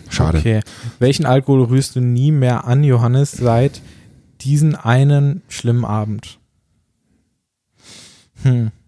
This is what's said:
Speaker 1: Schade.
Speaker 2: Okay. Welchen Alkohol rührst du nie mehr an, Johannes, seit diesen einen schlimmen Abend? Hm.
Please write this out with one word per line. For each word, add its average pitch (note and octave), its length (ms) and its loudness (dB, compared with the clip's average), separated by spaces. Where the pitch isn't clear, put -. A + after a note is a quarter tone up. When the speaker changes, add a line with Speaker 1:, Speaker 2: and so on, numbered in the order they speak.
Speaker 1:
Schade. A2 260 0
Speaker 2:
Okay. G#2+ 240 0
Welchen C3+ 260 0
Alkohol C3 400 2
rührst C3 320 -2
du B2+ 60 -2
nie B2 280 0
mehr B2 360 0
an, C3+ 180 2
Johannes, B2+ 480 2
seit A#2+ 480 0
diesen D3 320 0
einen C#3+ 760 0
schlimmen A#2+ 380 -2
Abend? G#2+ 520 -8
Hm. A#2+ 280 0